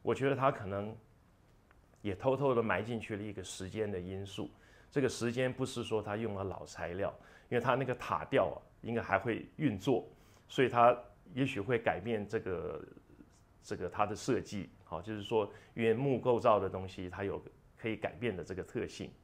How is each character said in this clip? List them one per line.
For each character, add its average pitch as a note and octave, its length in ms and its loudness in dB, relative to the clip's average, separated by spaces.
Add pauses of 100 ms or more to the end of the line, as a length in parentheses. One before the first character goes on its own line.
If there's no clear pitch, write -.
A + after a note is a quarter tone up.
我 A2+ 140 2
觉 C3 160 2
得 C#3 60 2
它 C3 140 4
可 - 140 -6
能 G2+ 320 -4 (1040)
也 G2+ 140 -2
偷 C3 200 2
偷 C3+ 200 4
地 A#2 80 4
埋 G2+ 180 2
进 A2+ 180 -4
去 G#2+ 160 -6
了 G2+ 80 -4
一 G#2+ 80 -6
个 F#2+ 140 -8
时 - 240 -8
间 G#2 240 -2
的 F#2 80 -4
因 F#2+ 240 -8
素。 G2 240 -8 (420)
这 C#3+ 100 0
个 B2+ 80 4
时 A#2 240 -2
间 B2+ 200 0
不 B2+ 140 -2
是 A#2+ 160 -6
说 G#2+ 180 0
它 G#2 160 -4
用 A2 200 -4
了 F#2+ 80 -4
老 F#2 200 -6
材 E2+ 280 -6
料， F2+ 200 -2 (360)
因 B2 100 0
为 - 20 2
它 B2 140 4
那 C3 100 0
个 B2 120 -2
塔 D#2+ 340 -2
吊 A#2+ 140 6
啊， D#2 120 -2 (240)
应 A2+ 140 -4
该 A2+ 80 0
还 G2 160 2
会 A2 260 -2 (120)
运 A#2+ 200 0
作， A#2 300 0 (400)
所 - 180 2
以 A#2+ 40 4
它 A#2+ 280 8 (360)
也 C3 120 0
许 A2+ 160 -2
会 A#2 160 2
改 F#2 220 2
变 G#2 300 -2
这 A2 100 -2
个， E2 420 -4 (800)
这 - 160 -6
个 F2+ 120 -4
它 G#2 180 0
的 G#2 80 -4
设 G#2 260 0
计， G2 300 -8 (140)
好， E2+ 180 -8
就 G#2+ 100 -8
是 G#2+ 80 -6
说， G2+ 300 0 (240)
因 A2+ 80 -2
为 A2+ 100 6
木 C3 240 2
构 A#2 220 4
造 G#2+ 220 8
的 F#2+ 100 0
东 F#2 180 -6
西， F#2 220 -8
它 F#2+ 140 -6
有 F2+ 180 -4 (340)
可 - 120 -4
以 A2 80 -2
改 - 160 -4
变 G2+ 240 -2
的 E2 80 -6
这 G2+ 100 -8
个 F2 80 -6
特 - 240 -4
性 - 240 -8 (140)